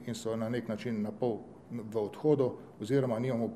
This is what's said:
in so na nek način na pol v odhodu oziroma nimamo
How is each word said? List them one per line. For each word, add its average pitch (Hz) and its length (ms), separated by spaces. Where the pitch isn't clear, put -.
in 117 80
so 113 200
na 113 140
nek 113 220
način 110 320
na 107 80
pol 110 300
v 113 300
odhodu 131 540
oziroma 120 380
nimamo 117 360